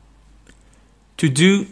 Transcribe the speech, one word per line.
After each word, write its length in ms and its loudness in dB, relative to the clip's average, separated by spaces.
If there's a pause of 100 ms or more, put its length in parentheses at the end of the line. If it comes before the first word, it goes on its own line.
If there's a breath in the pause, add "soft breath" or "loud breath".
(1200 soft breath)
To 100 -2
do 440 0